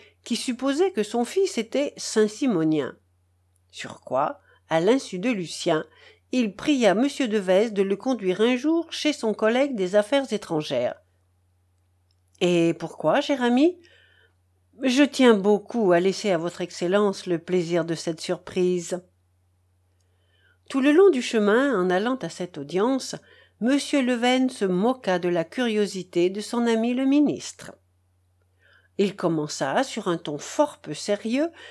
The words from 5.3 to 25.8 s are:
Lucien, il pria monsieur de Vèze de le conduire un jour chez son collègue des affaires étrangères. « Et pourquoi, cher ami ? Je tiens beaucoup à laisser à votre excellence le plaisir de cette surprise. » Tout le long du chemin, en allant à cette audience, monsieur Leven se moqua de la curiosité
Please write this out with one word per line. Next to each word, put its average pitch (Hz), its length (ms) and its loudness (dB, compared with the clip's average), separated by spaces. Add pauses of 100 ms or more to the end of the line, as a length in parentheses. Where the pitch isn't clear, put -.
Lucien, 165 540 -2 (460)
il 233 240 0
pria 240 400 2
monsieur 277 320 -2
de 214 120 0
Vèze 196 340 2
de 196 100 0
le 196 140 -2
conduire 196 460 -2
un 247 140 2
jour 320 360 -2
chez 302 200 -2
son 302 200 -4
collègue 247 420 0
des 185 220 -2
affaires 247 360 0
étrangères. « 147 640 -2 (1500)
Et 170 340 4
pourquoi, 165 480 -2
cher 277 200 -2
ami ? 262 360 2 (1040)
Je 269 220 4
tiens 254 300 6
beaucoup 202 580 2
à 175 80 6
laisser 190 300 0
à 170 80 2
votre 170 220 -6
excellence 196 680 -2
le 175 120 0
plaisir 170 460 -2
de 165 100 -4
cette 160 260 -6
surprise. » 180 840 -2 (1700)
Tout 269 120 -4
le 269 120 4
long 381 180 8
du 254 120 2
chemin, 226 560 2
en 185 120 0
allant 214 260 0
à 170 120 -8
cette 175 300 -12
audience, 190 560 -2 (460)
monsieur 269 420 0
Leven 247 480 2
se - 140 -6
moqua 190 540 0
de 175 100 -2
la 175 160 0
curiosité 196 840 -2